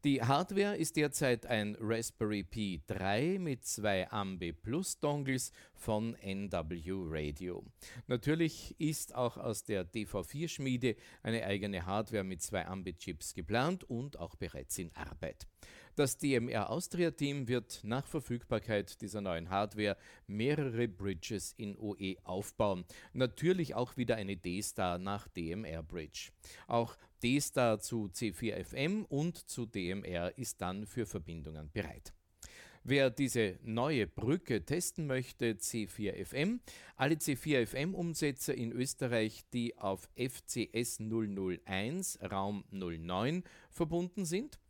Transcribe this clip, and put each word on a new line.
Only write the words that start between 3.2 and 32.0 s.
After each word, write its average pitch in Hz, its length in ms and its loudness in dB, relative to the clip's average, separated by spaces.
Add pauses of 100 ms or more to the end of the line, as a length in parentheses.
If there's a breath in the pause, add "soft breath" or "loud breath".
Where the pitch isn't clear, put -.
mit 156 240 -2
zwei 101 480 2
Ambe 95 400 -2
Plus 127 480 -2
Dongles 139 540 0 (220 loud breath)
von 113 400 0
N 98 360 -4
W 85 400 -2 (140)
Radio. 78 580 -2 (440 loud breath)
Natürlich 151 720 0
ist - 360 -2
auch 123 220 0
aus 110 260 -2
der 95 220 0
D 104 200 -4
V 95 180 -2
vier 156 260 -4
Schmiede 127 480 2 (240 loud breath)
eine 113 240 0
eigene 98 400 0
Hardware 101 400 0
mit 92 160 -4
zwei 90 240 0
Ambe 90 320 -4
Chips - 360 -8
geplant 123 520 0
und 120 340 -6
auch 85 160 -8
bereits 71 420 -6
in 85 160 -6
Arbeit. 80 540 -8 (480 loud breath)
Das 139 220 2
D 139 180 4
M 120 140 2
R 113 200 2
Austria 170 420 0
Team 143 360 0
wird 120 360 0
nach 120 220 0
Verfügbarkeit 113 960 -2
dieser 104 220 -4
neuen 87 280 0
Hardware 101 460 2 (320 loud breath)
mehrere 120 600 2
Bridges 95 640 -4
in 101 240 -8
O 104 180 -2
E 95 280 -2
aufbauen. 95 600 0 (300 loud breath)
Natürlich 151 640 2
auch 120 200 -2
wieder 120 220 2
eine 98 180 -2
D-Star 90 640 0
nach 98 320 -4
D 82 220 -4
M 107 120 -4
R 80 200 -6
Bridge. 80 480 -8 (360 loud breath)
Auch 117 300 2 (240 loud breath)
D-Star 120 580 4
zu 107 300 -2
C 104 240 -2
vier 107 240 -2
F 95 160 -6
M 190 320 0
und 160 320 0
zu - 300 -6
D 92 240 -2
M 95 120 -4
R 87 320 -2
ist - 260 -6
dann 95 260 -4
für 117 180 -2
Verbindungen 78 680 -8
bereit. - 400 -6 (720 loud breath)